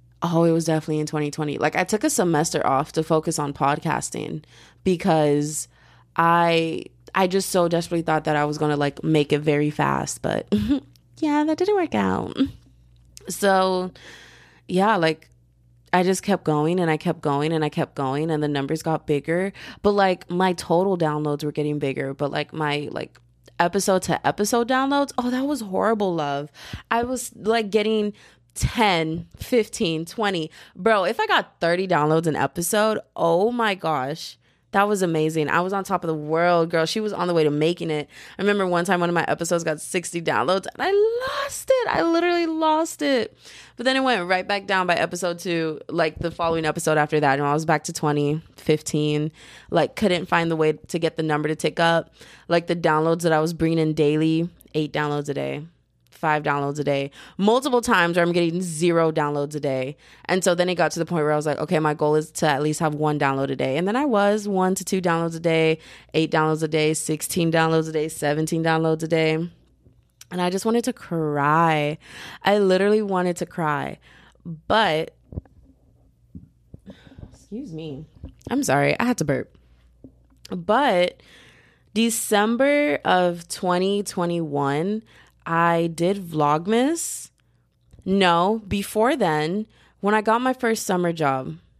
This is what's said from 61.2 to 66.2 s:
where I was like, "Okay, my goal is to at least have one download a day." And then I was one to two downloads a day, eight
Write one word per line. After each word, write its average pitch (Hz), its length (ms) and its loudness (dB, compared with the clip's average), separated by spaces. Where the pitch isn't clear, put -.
where 151 100 2
I 151 40 2
was 151 80 -2
like, 151 140 -2
"Okay, 156 220 0
my 156 120 2
goal 151 220 2
is 156 180 0
to 160 160 0
at 143 140 0
least 151 180 -2
have 151 140 0
one 147 240 0
download 139 320 0
a 131 60 -4
day." 131 200 -2
And 175 100 0
then 208 80 0
I 285 120 0
was 208 420 2
one 185 280 2
to 180 100 -8
two 190 160 -2
downloads 165 340 -2
a 165 40 -10
day, 160 400 2
eight 160 160 0